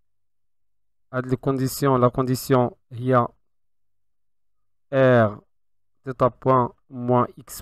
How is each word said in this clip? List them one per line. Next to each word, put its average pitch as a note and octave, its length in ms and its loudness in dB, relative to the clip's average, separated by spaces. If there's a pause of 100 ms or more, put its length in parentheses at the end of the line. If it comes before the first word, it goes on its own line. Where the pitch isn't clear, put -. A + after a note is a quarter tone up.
(1120)
À B2+ 100 -6
la B2+ 140 -4
condition, C3+ 640 -2
la B2 120 2
condition, B2+ 640 0 (140)
il A#2+ 140 -12
y B2+ 100 0
a A#2+ 160 2 (1600)
R B2 500 2 (600)
theta C3 260 -2
point B2+ 440 0 (160)
moins B2 380 0 (100)
X - 240 -18